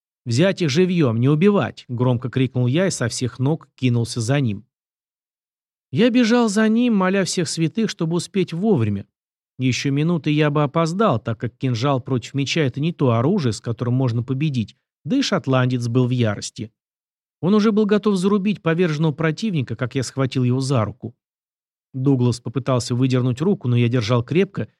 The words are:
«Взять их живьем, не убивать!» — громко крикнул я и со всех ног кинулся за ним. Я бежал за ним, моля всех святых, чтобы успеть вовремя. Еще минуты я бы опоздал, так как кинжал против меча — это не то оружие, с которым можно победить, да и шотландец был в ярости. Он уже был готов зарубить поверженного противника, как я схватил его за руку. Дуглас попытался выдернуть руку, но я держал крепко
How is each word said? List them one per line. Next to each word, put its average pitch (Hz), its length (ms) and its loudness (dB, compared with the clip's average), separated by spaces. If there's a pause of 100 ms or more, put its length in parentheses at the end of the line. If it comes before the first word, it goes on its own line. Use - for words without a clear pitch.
(260)
«Взять 165 380 2
их 147 80 0
живьем, 165 480 2
не 127 100 2
убивать!» — 156 580 2
громко 123 420 -2
крикнул 127 360 0
я 165 220 0
и - 20 0
со 123 180 -4
всех - 300 -6
ног 143 380 -2
кинулся 120 460 0
за 135 180 0
ним. 104 260 -4 (1300)
Я 202 180 4
бежал 233 400 4
за 220 180 2
ним, 226 280 2
моля 190 300 2
всех 165 220 -2
святых, 165 440 -2
чтобы 165 240 -4
успеть 175 380 -4
вовремя. 123 520 0 (540)
Еще 127 320 -2
минуты 151 400 0
я 151 180 2
бы 147 140 0
опоздал, 165 560 0
так 113 200 -6
как - 160 -8
кинжал 131 460 -2
против 127 320 -4
меча — 139 300 -2
это 135 180 -2
не 165 100 -2
то 131 200 0
оружие, 127 420 2
с - 80 -10
которым 120 320 -4
можно 123 300 0
победить, 131 520 -4 (280)
да 175 120 -2
и 277 60 2
шотландец 127 680 0
был 123 200 2
в - 20 0
ярости. 110 640 -4 (680)
Он 180 140 0
уже 214 180 4
был 214 140 2
готов 202 320 2
зарубить 196 460 0
поверженного 165 480 0
противника, 160 640 -4
как 123 180 -6
я 135 80 -2
схватил 131 420 -2
его 123 160 2
за 131 240 0
руку. 104 320 -8 (800)
Дуглас 127 460 2
попытался 123 520 -4
выдернуть 127 480 0
руку, 175 280 -2
но 120 80 2
я 120 100 4
держал 120 340 0
крепко - 460 -2 (120)